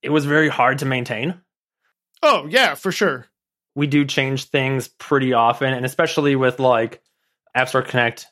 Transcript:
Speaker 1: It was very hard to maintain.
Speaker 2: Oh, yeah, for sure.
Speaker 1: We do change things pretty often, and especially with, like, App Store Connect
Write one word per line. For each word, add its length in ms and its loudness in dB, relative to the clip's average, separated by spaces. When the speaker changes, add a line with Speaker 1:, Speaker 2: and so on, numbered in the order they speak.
Speaker 1:
It 100 -4
was 120 2
very 240 2
hard 320 0
to 60 -4
maintain. 560 -4
Speaker 2:
Oh, 260 2
yeah, 260 2
for 180 -4
sure. 320 -2
Speaker 1:
We 100 0
do 200 2
change 400 -2
things 420 -2
pretty 460 -2
often, 400 2
and 120 -4
especially 520 0
with, 240 2
like, 400 0
App 140 0
Store 140 -2
Connect 500 -2